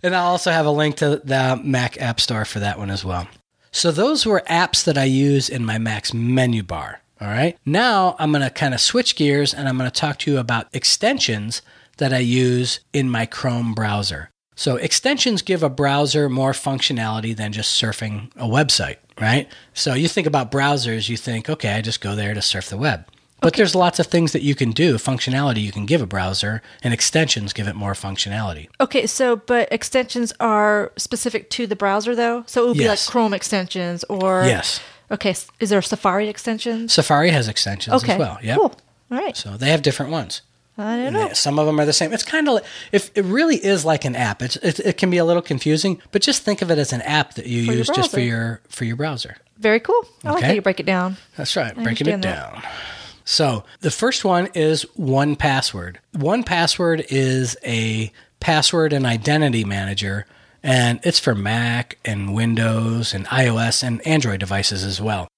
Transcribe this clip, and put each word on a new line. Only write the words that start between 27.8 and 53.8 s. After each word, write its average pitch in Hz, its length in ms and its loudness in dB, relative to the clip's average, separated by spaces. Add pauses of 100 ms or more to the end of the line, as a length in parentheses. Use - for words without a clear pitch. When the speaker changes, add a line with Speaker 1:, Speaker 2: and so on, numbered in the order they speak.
Speaker 1:
functionality. 98 760 -6 (140)
Speaker 2:
Okay, 262 240 0
so, 247 300 0
but 240 360 0
extensions 240 680 -2
are 208 580 2
specific - 520 -4
to 240 160 -4
the 202 100 -4
browser, 208 380 0
though? 233 320 0
So 240 180 2
it - 40 4
would 233 80 4
be, 143 120 4
like, 202 100 2
Speaker 1:
Yes. - 100 -2
Speaker 2:
Chrome 220 240 2
extensions 180 760 -4
or 185 340 2
Speaker 1:
Yes. - 360 0 (300)
Speaker 2:
Okay, 208 200 -2
s-, - 160 -4 (120)
is 208 120 0
there 202 100 4
Safari 202 480 0
extensions? 226 640 -4
Speaker 1:
Safari 156 380 4
has 127 180 2
extensions 101 540 0
Speaker 2:
Okay, 120 100 2
Speaker 1:
as 185 60 0
well, 120 240 -2
yep. 113 160 0
Speaker 2:
cool. 370 160 4 (360)
All 247 80 -4
right. 381 160 -4
Speaker 1:
So 101 220 -10
they 131 140 2
have 156 100 4
different 143 320 -2
ones. 131 300 -6 (360)
Speaker 2:
I 214 40 -6 (140)
don't 247 100 -4
Speaker 1:
And 381 100 -4
Speaker 2:
know. 427 120 0
Speaker 1:
they, - 60 -6
some 147 240 0
of 151 80 4
them 151 140 2
are 147 60 4
the 151 60 2
same. 170 200 0
It's 226 100 -2
kinda 302 300 0
li-, 220 80 2 (320)
if 196 220 2
it 202 100 2
really 269 320 2
is 190 300 2
like 156 180 2
an 123 120 -2
app. 113 260 -2
It's, 127 140 -4
it, - 240 0
it 190 180 0
can 190 120 2
be 175 80 2
a 165 60 4
little 170 180 4
confusing, 156 580 0 (120)
but 202 100 2
just - 200 0
think 202 200 -2
of 175 80 0
it 156 80 4
as 143 140 0
an 120 100 -4
app 147 320 0
that - 120 -12
you 117 180 0
Speaker 2:
For 113 80 2
your 120 60 2
Speaker 1:
use 117 100 0
just 349 220 0
for 202 80 -4
Speaker 2:
browser. 123 100 2
Speaker 1:
your, 113 400 -4
for - 160 -8
your 113 120 -4
browser. 143 400 -6 (220)
Speaker 2:
Very 220 220 4
cool. 440 220 2 (220)
I 294 80 0
like 339 100 2
how 262 60 4
Speaker 1:
Okay? 214 80 6
Speaker 2:
you 202 60 -2
break 190 180 0
it 175 60 -6
down. 190 300 0 (200)
Speaker 1:
That's - 200 -4
right, 120 200 -2
Speaker 2:
I 240 60 -6
Speaker 1:
breaking 117 240 0
it 185 80 4
Speaker 2:
understand 190 100 -4
that. 78 280 -6
Speaker 1:
down. - 100 -16 (640)
So 127 400 0 (160)